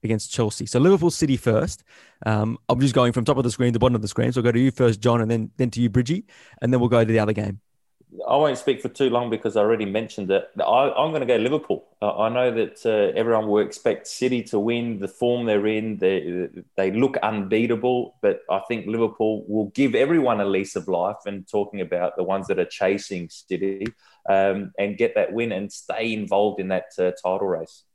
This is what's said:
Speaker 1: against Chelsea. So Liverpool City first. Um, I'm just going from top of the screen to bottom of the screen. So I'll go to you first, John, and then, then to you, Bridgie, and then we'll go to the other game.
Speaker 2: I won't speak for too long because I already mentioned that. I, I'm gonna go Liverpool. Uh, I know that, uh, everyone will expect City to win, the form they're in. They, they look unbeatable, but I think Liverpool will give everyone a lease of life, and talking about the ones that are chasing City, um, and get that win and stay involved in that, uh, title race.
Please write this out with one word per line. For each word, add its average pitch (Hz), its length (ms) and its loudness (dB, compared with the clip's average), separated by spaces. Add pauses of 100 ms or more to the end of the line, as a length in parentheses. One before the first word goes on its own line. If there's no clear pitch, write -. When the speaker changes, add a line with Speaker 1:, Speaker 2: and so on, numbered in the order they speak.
Speaker 1:
against 110 300 -2
Chelsea. 110 340 -2
So 120 120 0
Liverpool 170 320 6
City 139 260 0
first. 117 480 0 (420)
Um, 110 320 0 (100)
I'm 123 120 2
just 135 140 4
going 123 180 6
from 120 120 0
top 143 120 2
of 131 80 0
the 120 60 0
screen 123 240 0
to 113 40 0
bottom 123 160 4
of 107 80 -2
the 107 60 -4
screen. 120 240 -2
So 123 80 -2
I'll 113 40 0
go 120 80 4
to 117 60 2
you 131 120 4
first, 117 300 2
John, 117 200 4
and 110 100 0
then, 113 280 -2
then 127 140 0
to 113 80 -4
you, 120 100 2
Bridgie, 127 340 0 (380)
and 120 100 0
then 127 80 2
we'll 120 80 2
go 117 160 4
to 110 60 -2
the 113 80 4
other 107 160 2
game. 104 260 -4 (680)
Speaker 2:
I - 80 2
won't 143 220 2
speak - 240 -2
for 131 60 -8
too 135 200 0
long 120 220 0
because 107 260 -2
I 107 40 2
already 107 240 2
mentioned 101 440 -6
that. 95 300 0
I, 131 320 2
I'm 156 220 0
gonna 143 140 -2
go 120 100 4
Liverpool. 127 500 -2 (160)
Uh, 104 160 -2
I 110 100 0
know 123 220 0
that, 113 340 -4
uh, 107 320 2
everyone 110 300 2
will 104 180 4
expect - 440 -4
City 127 360 -2
to - 140 -2
win, 117 400 -2
the 98 80 -6
form 120 400 -2
they're 104 200 2
in. 107 320 -2
They, 90 500 0 (280)
they 95 140 2
look 127 280 0
unbeatable, 110 1000 -2
but 101 200 2 (100)
I 98 160 -2
think 107 200 -6
Liverpool 110 600 -2
will 107 280 -2
give 131 200 2
everyone 131 460 2
a 101 40 2
lease 98 320 -2
of 90 120 -6
life, 92 380 -2
and 101 220 -10
talking 101 340 -4
about 87 340 -4
the 92 80 -2
ones 95 240 -4
that 92 100 -2
are 90 60 2
chasing 95 680 -4
City, 98 560 -6 (420)
um, 98 480 0
and 101 220 -4
get 113 160 0
that 101 180 0
win 117 200 -4
and 98 200 -6
stay 113 400 -6
involved 101 460 0
in 92 100 -6
that, 92 180 -2 (120)
uh, 90 140 2 (100)
title 98 240 -2
race. 82 380 -6 (100)